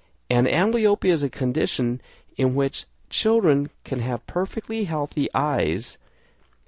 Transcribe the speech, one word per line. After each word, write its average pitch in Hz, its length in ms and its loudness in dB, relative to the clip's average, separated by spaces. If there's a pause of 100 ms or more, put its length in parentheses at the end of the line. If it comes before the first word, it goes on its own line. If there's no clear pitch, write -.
(300)
And 123 160 4
amblyopia 208 640 2
is 156 120 2
a 143 60 0
condition 127 720 -2 (360)
in 131 180 0
which 135 320 -2 (240)
children 175 600 2 (140)
can 127 160 -4
have 120 260 -4
perfectly 214 580 -4
healthy 151 500 -2
eyes, 113 640 -2 (680)